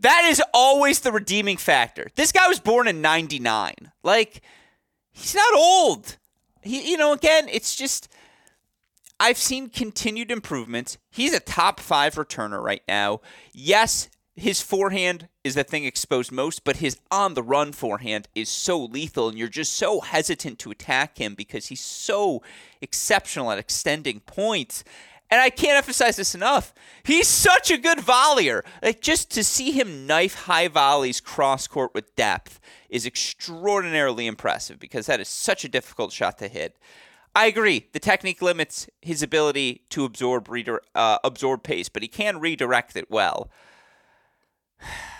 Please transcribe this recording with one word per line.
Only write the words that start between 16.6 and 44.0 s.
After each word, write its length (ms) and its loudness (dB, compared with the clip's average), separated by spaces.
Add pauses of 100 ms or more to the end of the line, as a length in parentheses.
but 140 0
his 200 -4 (120)
on-the-run 640 0
forehand 600 -6
is 160 -6
so 280 -2
lethal, 500 -4
and 100 -8
you're 100 -6
just 260 -6
so 260 -2
hesitant 580 -4
to 140 -16
attack 460 -4
him 160 -6
because 340 -12
he's 120 -14
so 640 -4 (400)
exceptional 720 -4
at 60 -2
extending 640 -4
points. 600 -4 (500)
And 80 6
I 80 4
can't 280 2
emphasize 400 2
this 180 -4
enough. 400 0 (300)
He's 240 4
such 420 4
a 80 2
good 200 2
volleyer. 640 4 (200)
Like, 180 0
just 300 0
to 140 -2
see 260 -2
him 360 -2
knife 280 2
high 320 0
volleys 540 2
cross 480 -2
court 260 -4
with 220 -8
depth 420 -2 (300)
is 180 -6
extraordinarily 1200 -2
impressive 540 -6
because 260 -8
that 140 0
is 80 -10
such 360 -4
a 40 -10
difficult 420 -6
shot 280 -4
to 100 -10
hit. 280 -10 (560)
I 140 4
agree. 460 0
The 80 -6
technique 420 -2
limits 460 -2 (140)
his 200 -6
ability 680 0
to 140 -2
absorb 440 -2
redi-, 300 -6 (180)
uh, 260 2
absorb 400 -2
pace, 260 -6
but 140 -8
he 60 -10
can 320 -4
redirect 560 -2
it 120 -10
well. 400 0 (1700)